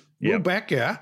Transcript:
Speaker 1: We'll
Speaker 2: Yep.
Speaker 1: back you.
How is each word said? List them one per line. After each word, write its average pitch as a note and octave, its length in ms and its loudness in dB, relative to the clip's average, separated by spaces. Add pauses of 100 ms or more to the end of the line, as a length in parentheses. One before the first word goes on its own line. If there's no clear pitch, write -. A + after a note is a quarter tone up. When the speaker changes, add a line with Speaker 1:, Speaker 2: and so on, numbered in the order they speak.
(220)
Speaker 1:
We'll - 120 2
Speaker 2:
Yep. G#3 100 0
Speaker 1:
back F#3+ 280 0
you. D3 300 0